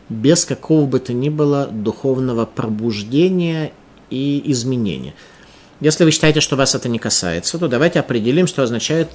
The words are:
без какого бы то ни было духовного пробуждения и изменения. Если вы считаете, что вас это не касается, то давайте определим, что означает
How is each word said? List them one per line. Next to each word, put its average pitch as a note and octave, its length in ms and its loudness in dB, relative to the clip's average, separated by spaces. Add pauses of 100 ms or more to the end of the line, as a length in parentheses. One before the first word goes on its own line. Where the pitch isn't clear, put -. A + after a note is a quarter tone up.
без B2 360 2
какого D3+ 400 0
бы C3 140 0
то B2 140 -6
ни B2 160 -2
было D3 400 0
духовного A2+ 760 -2
пробуждения C3 1300 -2 (400)
и C#3 360 -2
изменения. A2+ 680 -2 (640)
Если D#3 240 4
вы D#3+ 60 6
считаете, D3+ 300 4
что C#3+ 140 0
вас C3+ 200 2
это B2+ 140 -4
не A#2 100 -2
касается, F2+ 600 -4
то F3 80 -2
давайте D3 320 2
определим, C3 480 2
что D3+ 160 -2
означает C3+ 520 -2